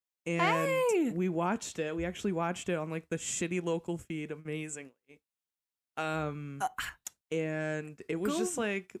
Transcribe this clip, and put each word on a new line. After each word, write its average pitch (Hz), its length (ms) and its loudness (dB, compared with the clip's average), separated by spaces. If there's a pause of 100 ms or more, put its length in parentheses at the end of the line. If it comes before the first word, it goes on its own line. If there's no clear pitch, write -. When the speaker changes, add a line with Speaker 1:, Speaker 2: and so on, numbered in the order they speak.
(260)
Speaker 1:
And 170 160 2
Speaker 2:
Hey! 480 720 4
Speaker 1:
we 180 140 2
watched 175 520 0
it. 156 160 -2
We 165 100 0
actually 180 260 0
watched 170 380 0
it 175 80 2
on, 156 120 -2
like, 160 200 -4
the 165 80 0
shitty 175 460 0
local 170 340 0
feed, 156 340 -6
amazingly. 151 600 -6 (1040)
Um, 151 640 -2
Speaker 2:
Uh, 190 60 0 (680)
Speaker 1:
and 156 720 -2
it 160 80 0
was 208 220 2
just, 359 180 0
Speaker 2:
go 247 60 0
Speaker 1:
like, 196 400 -2